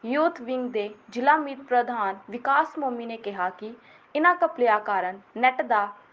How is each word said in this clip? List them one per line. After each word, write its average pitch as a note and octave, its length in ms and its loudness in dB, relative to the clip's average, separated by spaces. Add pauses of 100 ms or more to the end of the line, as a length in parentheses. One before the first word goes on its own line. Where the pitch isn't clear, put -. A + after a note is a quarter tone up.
ਯੂਥ D4+ 360 0
ਵਿੰਗ B3 280 -4
ਦੇ G#3 200 -4 (200)
ਜ਼ਿਲ੍ਹਾ C4+ 280 4
ਮੀਤ C#4 220 -6 (100)
ਪ੍ਰਧਾਨ A#3+ 460 0 (140)
ਵਿਕਾਸ C#4 380 2 (120)
ਮੋਮੀ B3 260 -4
ਨੇ A3+ 120 -10
ਕਿਹਾ G3 320 -4
ਕਿ G#3+ 220 -12 (440)
ਇਨ੍ਹਾਂ E4+ 200 6 (100)
ਘਪਲਿਆਂ A#3+ 340 2
ਕਾਰਨ G3 400 -2 (180)
ਨੈੱਟ B3+ 240 2
ਦਾ A3 260 2 (260)